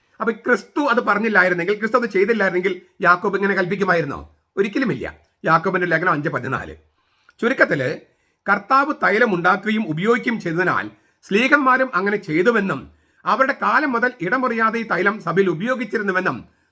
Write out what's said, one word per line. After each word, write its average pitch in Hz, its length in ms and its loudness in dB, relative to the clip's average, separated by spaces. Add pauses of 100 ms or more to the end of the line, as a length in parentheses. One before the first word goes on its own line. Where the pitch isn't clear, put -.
(200)
അപ്പൊ 220 120 -2
ക്രിസ്തു 233 500 -2
അത് 247 200 2
പറഞ്ഞില്ലായിരുന്നെങ്കിൽ, 202 800 2
ക്രിസ്തു 220 180 0
അത് 240 120 0
ചെയ്തില്ലായിരുന്നെങ്കിൽ 190 720 0 (200)
യാക്കോബ് 180 340 2
ഇങ്ങനെ 196 180 0
കൽപ്പിക്കുമായിരുന്നോ? 175 640 -2 (380)
ഒരിക്കലുമില്ല. 202 480 -2 (400)
യാക്കോബിന്റെ 175 420 2
ലേഖനം 170 240 2
അഞ്ച് 147 180 -2
പതിനാല്. 123 440 -6 (640)
ചുരുക്കത്തില് 196 500 0 (560)
കർത്താവ് 269 480 0
തൈലം 208 420 0
ഉണ്ടാക്കുകയും 202 520 0
ഉപയോഗിക്കുകയും 208 520 -2
ചെയ്തതിനാൽ 160 460 -2 (400)
സ്ലീഹന്മാരും 262 720 2
അങ്ങനെ 202 220 0
ചെയ്തുവെന്നും 185 640 0 (460)
അവരുടെ 254 360 0
കാലം 254 300 0
മുതൽ 240 200 0 (100)
ഇടമുറിയാതെ 226 580 0
ഈ 226 80 -6
തൈലം 196 340 0
സഭയിൽ 180 280 2
ഉപയോഗിച്ചിരുന്നുവെന്നും 190 880 -2 (340)